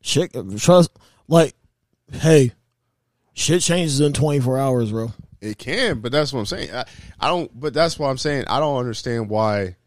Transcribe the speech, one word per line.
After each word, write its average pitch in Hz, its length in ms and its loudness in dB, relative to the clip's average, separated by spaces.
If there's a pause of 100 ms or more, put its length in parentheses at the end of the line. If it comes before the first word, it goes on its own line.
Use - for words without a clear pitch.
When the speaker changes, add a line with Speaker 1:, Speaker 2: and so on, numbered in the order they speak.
Speaker 1:
Shit, - 340 -2 (220)
trust, 175 320 6 (360)
like, 160 280 4 (580)
hey, 143 400 4 (800)
shit 170 300 0
changes 165 380 0
in 147 120 4
twenty-four 135 460 0
hours, 123 340 0
bro. 113 200 -6 (280)
Speaker 2:
It 107 160 -8
can, 165 440 -4
but 117 120 -6
that's 143 220 0
what 123 60 -2
I'm 107 60 -4
saying. 135 280 -8
I, 123 100 -8 (340)
I 131 100 -2
don't, 170 300 -4
but 143 140 -6
that's 160 260 0
what 147 100 -2
I'm 131 100 -4
saying. 143 280 -2
I 131 140 -2
don't 151 160 0
understand 117 540 -4
why 104 460 0 (100)